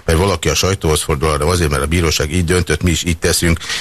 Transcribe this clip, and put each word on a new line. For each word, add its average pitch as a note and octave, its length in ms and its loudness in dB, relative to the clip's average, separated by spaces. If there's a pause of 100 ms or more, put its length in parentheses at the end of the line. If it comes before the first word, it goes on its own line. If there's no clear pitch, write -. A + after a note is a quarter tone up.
mert E2 140 2
valaki F#2 300 0
a C#2+ 60 2
sajtóhoz F2 480 0
fordul, D#2 260 -2
hanem D2 200 0
azért, E2+ 220 2
mert C#2 120 0
a C#2+ 40 -2
bíróság D#2 460 0
így F2 120 0
döntött, E2 380 0
mi F2 80 2
is D#2+ 140 -2
így F2 140 -2
teszünk. E2+ 400 0 (220)